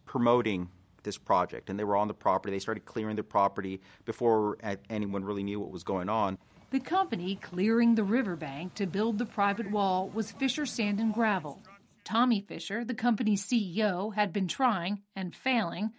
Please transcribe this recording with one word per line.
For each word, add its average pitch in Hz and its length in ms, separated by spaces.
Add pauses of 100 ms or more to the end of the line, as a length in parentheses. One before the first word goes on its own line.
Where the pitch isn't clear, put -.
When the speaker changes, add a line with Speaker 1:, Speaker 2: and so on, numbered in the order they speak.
Speaker 1:
promoting 117 640 (340)
this 104 160
project, 90 520
and 98 80
they 107 60
were 101 120
on 104 120
the 104 60
property. 98 380
They 98 60
started 107 260
clearing 107 320
the 104 60
property 98 580 (240)
before 110 580
a-, 104 140 (140)
anyone 101 340
really 101 200
knew 101 160
what 101 100
was 87 120
going 95 260
on. 101 280 (340)
Speaker 2:
The 269 100
company 240 560
clearing 226 580
the 214 100
riverbank 175 720
to 202 120
build 208 320
the 233 80
private 202 440
wall 196 380
was - 240
Fisher 269 340
Sand 208 340
and 220 140
Gravel. 196 480 (400)
Tommy 226 380
Fisher, 196 440
the 226 100
company's 214 500
C 202 320
E 220 80
O, 196 260
had 202 220
been 190 140
trying 202 560 (140)
and 185 180
failing 214 640